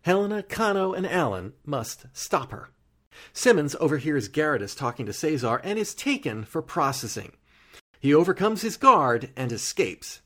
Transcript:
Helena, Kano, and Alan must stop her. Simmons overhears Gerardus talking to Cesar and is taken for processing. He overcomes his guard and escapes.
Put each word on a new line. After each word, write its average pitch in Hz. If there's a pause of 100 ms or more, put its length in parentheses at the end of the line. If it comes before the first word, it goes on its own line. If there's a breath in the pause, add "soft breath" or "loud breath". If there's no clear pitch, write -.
Helena, 202
Kano, 196
and 185
Alan 113 (100)
must -
stop -
her. - (640 loud breath)
Simmons 156
overhears 147
Gerardus 143
talking 120
to 104
Cesar 127
and 208
is 214
taken 117
for 156
processing. 131 (640 soft breath)
He 139
overcomes 190
his 226
guard 135
and 127
escapes. -